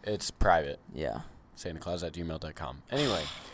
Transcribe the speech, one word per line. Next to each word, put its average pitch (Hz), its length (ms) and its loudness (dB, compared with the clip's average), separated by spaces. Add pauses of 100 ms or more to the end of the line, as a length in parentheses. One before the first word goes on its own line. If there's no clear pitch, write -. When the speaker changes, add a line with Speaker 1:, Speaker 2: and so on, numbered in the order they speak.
Speaker 1:
it's 104 260 0
private. 82 480 6 (160)
Speaker 2:
Yeah. 60 280 -2 (340)
Speaker 1:
Santa 82 240 -6
Claus 87 240 -2
at 82 80 -4
gmail 82 280 -4
dot 78 140 -8
com. 69 360 -8
Anyway, 120 340 2 (300)